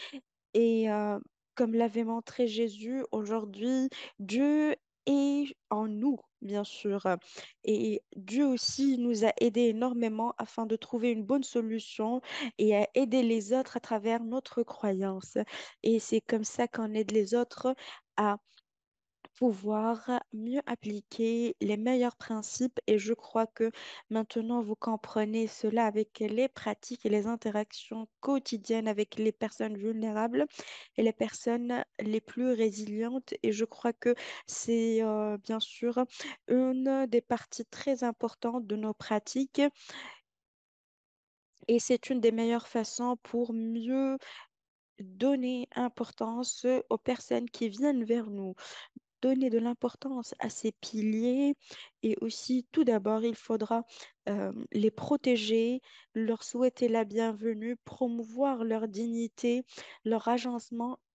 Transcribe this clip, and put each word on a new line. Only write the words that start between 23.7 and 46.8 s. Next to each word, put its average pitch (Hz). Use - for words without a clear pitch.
maintenant, 226
vous 214
comprenez 220
cela 220
avec 214
les 214
pratiques -
et -
les 208
interactions 220
quotidiennes 226
avec 208
les 214
personnes 214
vulnérables 220
et 214
les 226
personnes 240
les 214
plus 254
résilientes. 220
Et 220
je 214
crois -
que 240
c'est, 226
euh, 214
bien 220
sûr 240
une 262
des 233
parties -
très -
importantes 233
de 208
nos 214
pratiques. 262
Et 233
c'est -
une 254
des 226
meilleures 226
façons 240
pour 240
mieux 233
donner 247
importance 240